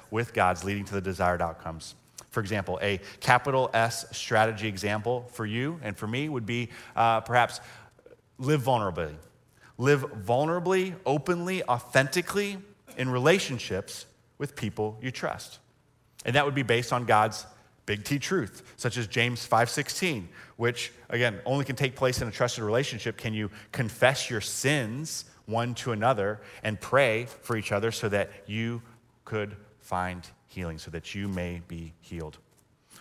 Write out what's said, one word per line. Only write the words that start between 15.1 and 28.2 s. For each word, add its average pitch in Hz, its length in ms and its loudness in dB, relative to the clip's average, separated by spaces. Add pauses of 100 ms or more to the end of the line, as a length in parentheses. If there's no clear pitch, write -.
trust. - 480 -8 (640)
And 120 100 2
that 143 120 6
would 139 80 0
be 139 80 2
based 117 300 2
on 123 120 2
God's 110 420 4 (400)
big 104 180 -2
T 143 140 0
truth, 131 440 -2 (140)
such 123 200 -4
as 117 100 -2
James 120 380 0
five 117 260 4
sixteen, 139 580 -2 (280)
which, - 360 -2 (160)
again, 117 380 0
only 135 180 0
can 135 120 -4
take 135 180 0
place 127 260 2
in 120 80 -2
a 101 40 -6
trusted 120 320 0
relationship. 117 520 0
Can 113 160 -4
you 107 180 -2 (200)
confess 123 580 2
your 113 120 -2
sins 131 840 -2 (220)
one 117 300 -2
to 120 160 -4
another 107 480 2 (220)
and 107 180 -2
pray 120 460 4 (160)
for 120 140 -2
each 104 140 -4
other 107 220 2
so 110 160 -2
that 101 220 2 (160)